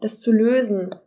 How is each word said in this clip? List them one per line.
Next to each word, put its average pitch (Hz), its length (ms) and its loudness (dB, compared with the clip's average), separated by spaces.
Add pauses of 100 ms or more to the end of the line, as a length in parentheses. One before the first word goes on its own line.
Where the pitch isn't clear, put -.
das - 180 -8
zu 233 120 0
lösen. 220 580 2 (180)